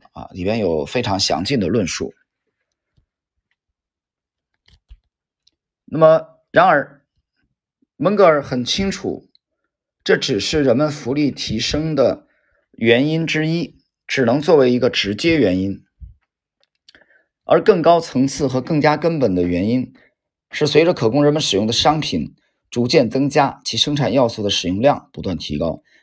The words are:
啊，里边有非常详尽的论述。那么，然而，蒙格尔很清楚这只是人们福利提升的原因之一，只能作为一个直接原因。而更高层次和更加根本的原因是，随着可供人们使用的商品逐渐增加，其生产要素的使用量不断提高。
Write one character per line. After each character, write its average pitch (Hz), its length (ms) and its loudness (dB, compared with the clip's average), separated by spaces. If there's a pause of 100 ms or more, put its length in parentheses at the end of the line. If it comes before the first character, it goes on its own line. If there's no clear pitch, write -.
(120)
啊， - 200 -18
里 92 120 -10
边 107 140 -2
有 82 260 -2
非 127 160 -6
常 101 180 -4
详 82 240 -2
尽 123 160 -2
的 98 80 -2
论 95 200 0
述。 - 260 -8 (3750)
那 - 100 -10
么， 160 300 4 (240)
然 165 160 4
而， 151 360 0 (920)
蒙 185 200 0
格 196 100 6
尔 151 160 4
很 127 220 -6
清 196 260 -4
楚 - 400 -10 (760)
这 190 120 2
只 113 240 -4
是 151 240 -2
人 120 120 4
们 151 140 0
福 139 240 -8
利 147 160 0
提 - 300 -8
升 156 340 -4
的 127 320 0 (460)
原 117 340 2
因 160 200 -2
之 156 200 -2
一， 165 300 -4 (300)
只 - 180 -2
能 120 160 2
作 160 160 4
为 131 140 4
一 123 80 0
个 123 120 0
直 101 240 -4
接 165 240 0
原 95 200 2
因。 98 260 -6 (1600)
而 160 180 4
更 196 180 6
高 170 200 4
层 135 260 0
次 139 220 -2
和 127 120 -2
更 156 200 -2
加 151 160 2
根 165 220 -2
本 113 160 0
的 90 80 0
原 87 260 0
因 123 240 -2 (580)
是， - 160 -2
随 151 180 2
着 175 80 2
可 120 160 -2
供 135 140 0
人 147 100 4
们 156 80 -2
使 - 160 -2
用 104 100 0
的 110 60 -2
商 156 280 0
品 - 340 -6 (360)
逐 123 180 -2
渐 143 200 4
增 139 220 -2
加， 139 340 0
其 - 120 -8
生 147 180 -2
产 131 180 -2
要 127 140 2
素 110 160 -6
的 101 80 -2
使 - 180 -4
用 95 120 -4
量 131 320 0
不 - 100 -14
断 90 160 -6
提 - 180 -8
高。 80 260 -4 (200)